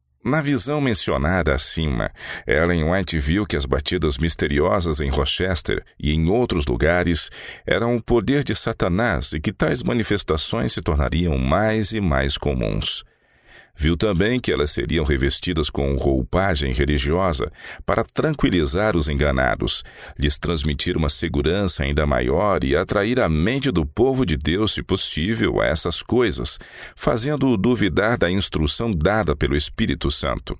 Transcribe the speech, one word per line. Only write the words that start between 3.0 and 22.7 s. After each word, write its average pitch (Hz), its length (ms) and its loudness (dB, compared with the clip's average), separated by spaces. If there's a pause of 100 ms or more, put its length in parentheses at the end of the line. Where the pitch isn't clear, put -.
viu 80 280 0
que - 100 -4
as 71 100 -2
batidas 71 520 0
misteriosas 80 840 0
em 73 100 -2
Rochester 71 720 -2 (160)
e 71 140 0
em 80 180 2
outros 98 360 0
lugares 82 640 2 (360)
eram 113 300 0
o 113 80 -2
poder 120 400 2
de 123 100 -2
Satanás 101 800 0
e 80 80 -4
que 98 140 -2
tais 156 280 0
manifestações 110 920 0
se - 80 -6
tornariam 76 560 2
mais 104 560 2
e 110 80 0
mais 69 360 2
comuns. 55 680 -2 (760)
Viu 80 140 2
também 107 460 0
que - 100 -2
elas 73 200 0
seriam 73 340 0
revestidas 71 640 0
com 69 260 -2
roupagem 69 800 0
religiosa 71 760 0 (360)
para 107 180 0
tranquilizar 98 920 0
os 76 100 0
enganados, 67 800 0 (320)
lhes 71 200 0
transmitir 78 600 -2
uma 78 100 2
segurança 85 760 0
ainda 71 220 0
maior 73 600 2
e 67 100 2